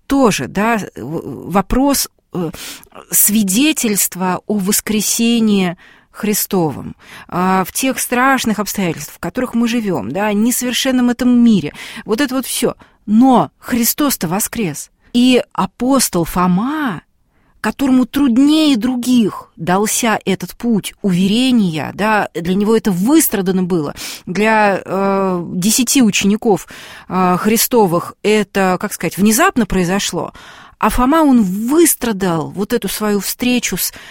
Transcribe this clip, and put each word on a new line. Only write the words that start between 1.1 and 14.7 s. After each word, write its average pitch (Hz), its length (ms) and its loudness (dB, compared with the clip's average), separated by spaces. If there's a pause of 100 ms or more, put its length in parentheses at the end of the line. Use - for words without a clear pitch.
вопрос, 254 560 0 (240)
э, 165 200 -4 (600)
свидетельства 202 1400 0
о 214 100 -2
воскресении 208 1160 0 (420)
Христовом, 156 800 -4 (320)
а, 185 360 0
в - 80 -10
тех 262 280 -4
страшных 247 580 0
обстоятельствах, 175 600 -4
в - 20 -20
которых 247 340 -6
мы 233 140 0
живем, 185 440 -2
да, 208 220 -2
несовершенном 247 800 0
этом 254 180 0
мире, 233 440 4 (320)
вот 226 160 -2
это 269 120 -2
вот 262 140 -4
все. - 260 -2 (320)
Но 220 540 4
Христос-то 240 680 -2
воскрес. 185 600 -4 (240)